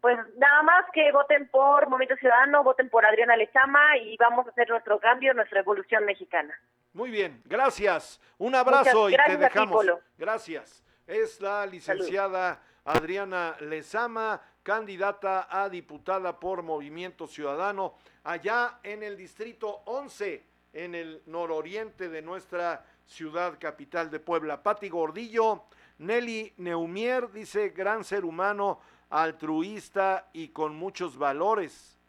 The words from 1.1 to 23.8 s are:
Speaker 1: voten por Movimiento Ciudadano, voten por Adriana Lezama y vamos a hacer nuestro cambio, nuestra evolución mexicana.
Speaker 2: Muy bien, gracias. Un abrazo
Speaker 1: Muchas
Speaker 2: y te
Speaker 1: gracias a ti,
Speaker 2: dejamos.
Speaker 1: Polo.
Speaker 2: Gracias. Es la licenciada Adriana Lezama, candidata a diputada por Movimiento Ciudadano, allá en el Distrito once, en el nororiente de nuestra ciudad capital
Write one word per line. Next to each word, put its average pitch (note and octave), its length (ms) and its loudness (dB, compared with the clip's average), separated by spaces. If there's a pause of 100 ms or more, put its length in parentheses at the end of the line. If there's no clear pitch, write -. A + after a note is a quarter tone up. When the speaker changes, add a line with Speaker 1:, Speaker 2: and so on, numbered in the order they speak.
Speaker 1:
voten C#4+ 380 2
por C#4+ 380 6
Movimiento C4 280 0
Ciudadano, C4 480 4
voten B3+ 260 2
por A3 160 6
Adriana A3+ 320 6
Lezama C#4 600 4
y A3 200 -6
vamos A#3+ 300 4
a - 20 -14
hacer A#3+ 180 2
nuestro A3+ 320 0
cambio, B3+ 340 4
nuestra G#3+ 260 0
evolución G3+ 460 0
mexicana. E3+ 540 -6 (340)
Speaker 2:
Muy A#3 180 -8
bien, F3+ 340 -6
gracias. G#3+ 760 -2 (200)
Un B3 160 -2
abrazo B3+ 480 6
Speaker 1:
Muchas G3+ 80 4
Speaker 2:
y - 0 -
te - 60 4
Speaker 1:
gracias F#3+ 180 6
a - 20 -4
ti, F#3+ 60 2
Speaker 2:
dejamos. G3+ 320 4
Speaker 1:
Polo. F#3 240 2 (180)
Speaker 2:
Gracias. D#3+ 680 -10 (220)
Es A3 340 -4
la G3+ 280 -4
licenciada F#3 960 -4 (200)
Adriana F3 760 -4
Lezama, G#3+ 800 -6 (220)
candidata G3 840 -4
a G3 200 -4
diputada F3+ 680 -8
por F3+ 240 -6
Movimiento D#3+ 640 -10
Ciudadano, F3 680 -6 (300)
allá G#3+ 600 -4
en G#3+ 200 -12
el G3+ 120 -12
Distrito G#3 680 -12
once, G#3 580 -10 (300)
en F3 220 -12
el D#3+ 320 -12
nororiente E3+ 840 -8
de D#3+ 140 -12
nuestra F3 600 -8 (220)
ciudad D#3+ 540 -8
capital D#3 500 -8